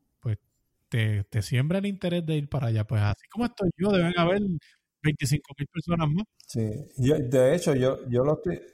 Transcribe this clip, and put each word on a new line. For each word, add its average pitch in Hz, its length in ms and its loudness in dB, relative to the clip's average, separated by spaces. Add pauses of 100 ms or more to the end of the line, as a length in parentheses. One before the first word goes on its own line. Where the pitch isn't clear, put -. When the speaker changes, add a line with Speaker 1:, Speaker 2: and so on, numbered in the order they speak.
(200)
Speaker 1:
pues, 107 180 -4 (520)
te, 107 360 0
te - 160 -2
siembra 143 380 0
el 196 60 -4
interés 180 400 -2
de 156 100 -2
ir 147 140 -4
para 127 180 -2
allá. 110 180 0
Pues 107 160 0
así 104 300 0
como 233 140 -2
estoy 208 320 -2
yo, 190 140 2
deben 180 260 2
haber 175 240 2 (600)
veinticinco 147 560 -2
mil 143 100 -6
personas 165 420 -2
más. 180 160 0 (200)
Speaker 2:
Sí, 110 240 -4 (280)
yo, 131 200 4
de 131 380 4
hecho, 175 180 0
yo, 131 360 0
yo 120 160 2
lo 151 80 2
estoy, 165 260 -4 (140)